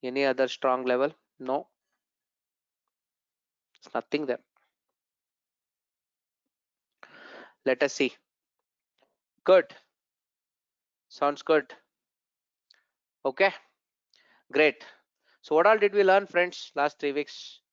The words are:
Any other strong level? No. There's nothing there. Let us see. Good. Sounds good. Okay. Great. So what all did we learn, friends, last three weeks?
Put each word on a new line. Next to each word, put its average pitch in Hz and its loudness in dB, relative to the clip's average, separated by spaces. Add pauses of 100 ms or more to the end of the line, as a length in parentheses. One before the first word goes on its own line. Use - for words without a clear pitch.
Any 127 -4
other 131 0
strong 127 -4
level? 127 0 (300)
No. 135 -6 (2250)
There's - -20
nothing 147 -6
there. 123 -6 (3250)
Let 131 0
us 139 -2
see. 131 -2 (1300)
Good. 185 4 (1300)
Sounds 143 -4
good. 151 0 (1500)
Okay. 185 0 (1000)
Great. 151 2 (560)
So - -2
what 170 4
all 220 6
did 202 2
we 202 4
learn, 190 4
friends, 175 -4
last 147 -4
three 143 -4
weeks? - -10 (120)